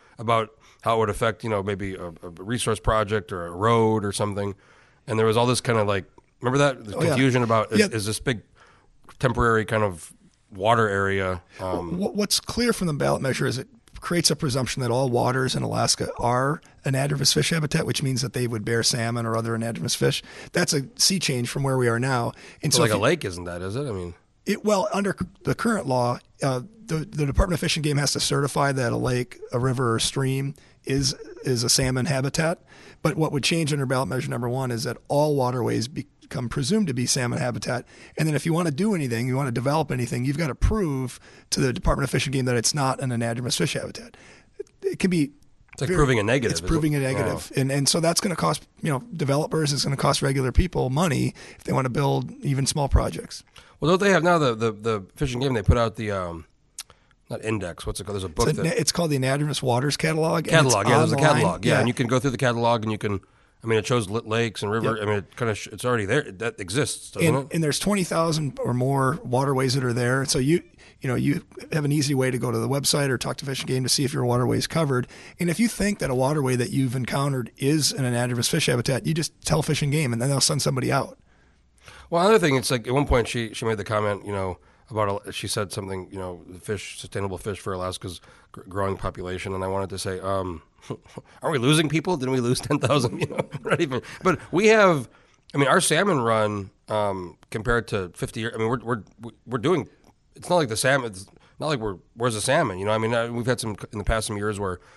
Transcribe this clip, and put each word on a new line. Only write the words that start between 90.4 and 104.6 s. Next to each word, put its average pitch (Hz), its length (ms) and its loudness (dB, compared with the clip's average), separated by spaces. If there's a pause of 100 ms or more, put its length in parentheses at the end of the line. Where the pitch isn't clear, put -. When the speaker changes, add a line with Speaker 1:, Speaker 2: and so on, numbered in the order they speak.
Speaker 1:
<laughs> - 400 -20
"Are 139 80 0
we 151 80 0
losing 151 300 4
people? 160 280 0
Didn't 127 160 -2
we 131 80 2
lose 123 200 2
ten 147 180 -2
thousand?" 123 420 2
<laughs> - 0 -
You 147 60 0
know, - 220 -6 (160)
not 175 160 0
even. 131 220 -2 (200)
But 170 180 2 (100)
we 208 180 4
have, 190 400 6 (460)
I - 40 0
mean, 139 100 6
our 175 120 6
salmon 165 400 2
run, 107 500 2 (180)
um, 95 480 -2 (140)
compared 117 380 -2
to 92 260 -4
fifty - 260 -8
years, 110 140 -6
I 113 40 -8
mean, 110 100 0
we're, 123 120 0
we're, 113 220 -4 (440)
we're 120 120 -4
doing, 135 300 0 (460)
it's - 140 -16
not 180 80 4
like 156 120 2
the 110 80 -4
salmon, 131 340 2
it's 98 160 -14 (320)
not 143 100 -6
like 143 120 -2
we're, 101 180 -6 (160)
"Where's 113 200 0
the 104 60 -2
salmon?" 127 380 2
You 98 80 -4
know, 107 60 2
I 110 60 2
mean, 113 160 0
uh, 117 160 0
we've 120 160 -4
had 123 140 0
some, 107 160 -6 (160)
in 110 60 -6
the 101 60 -6
past, 110 220 0
some 107 100 -4
years 104 220 -2
where 92 220 -4 (160)